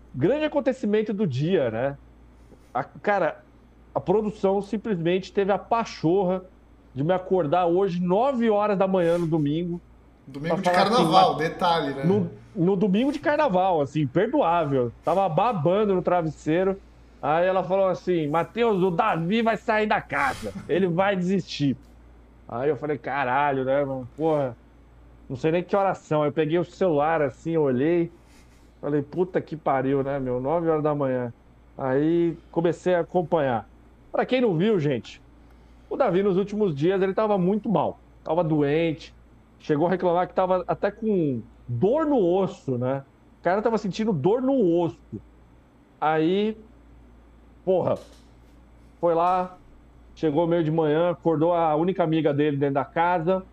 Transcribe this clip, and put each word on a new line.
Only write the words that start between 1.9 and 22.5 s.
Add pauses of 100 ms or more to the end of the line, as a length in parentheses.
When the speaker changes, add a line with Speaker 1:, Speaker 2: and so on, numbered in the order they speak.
Speaker 1:
A,
cara, (500)
a
produção
simplesmente
teve
a
pachorra (500)
de
me
acordar
hoje,
nove
horas
da
manhã
no
domingo. (440)
Speaker 2:
Domingo
Speaker 1:
Pra
Speaker 2:
de
Speaker 1:
falar
assim,
Speaker 2:
carnaval,
Speaker 1:
"Ma-",
Speaker 2:
detalhe,
né?
Speaker 1:
no, (260)
no
domingo
de
carnaval,
assim,
imperdoável. (120)
Tava
babando
no
travesseiro. (440)
Aí
ela
falou
assim:
"Matheus,
o
Davi
vai
sair
da
casa. (140)
Ele
vai
desistir." (720)
Aí